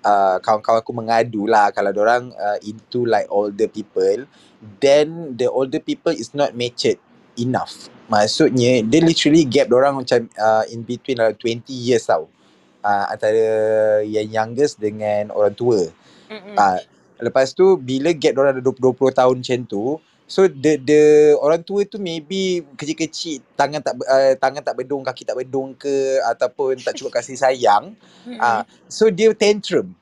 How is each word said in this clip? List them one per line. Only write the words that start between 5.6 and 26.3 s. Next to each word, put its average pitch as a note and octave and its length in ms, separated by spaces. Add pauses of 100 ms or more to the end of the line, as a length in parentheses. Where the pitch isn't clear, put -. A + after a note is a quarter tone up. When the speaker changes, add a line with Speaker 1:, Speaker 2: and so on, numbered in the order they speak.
Speaker 1:
people D#3 320
is - 220
not C#3+ 180
matured A#2+ 460 (400)
enough. A#2+ 500 (160)
Maksudnya, A#2+ 800
dia D3+ 160
literally E3 460
gap A#2+ 240
diorang C3+ 320
macam, A#2+ 320
uh, A2 340
in A#2 140
between, B2 340
like, A2 240
twenty A#2+ 320
years A#2+ 320
tau. E2 220 (580)
Uh, G2+ 240
antara A2 320 (600)
yang G#2+ 260
youngest A#2 480
dengan G#2 560
orang G#2 240
tua. G#2+ 320 (400)
Speaker 2:
Mm-mm. G#3 240
Speaker 1:
Ah, G3 240 (400)
lepas C3 320
tu, F#3+ 240
bila C3+ 400
gap D3+ 160
diorang C3 240
ada B2+ 80
dua C3 80
puluh, B2 240
dua - 0
puluh C3 160
tahun B2+ 320
macam B2 240
tu, A#2+ 320 (320)
so F#3+ 160
the, D3 320
the D3+ 240 (400)
orang E3 240
tua G3+ 160
tu G3+ 160
maybe F3+ 640 (160)
kecil-kecil, D3+ 640 (160)
tangan C#3+ 240
tak, B2+ 240
uh, C3+ 320
tangan C3+ 240
tak C3 160
bedung, C3+ 240
kaki B2+ 240
tak G#2+ 80
bedung C3 400
ke, C3+ 560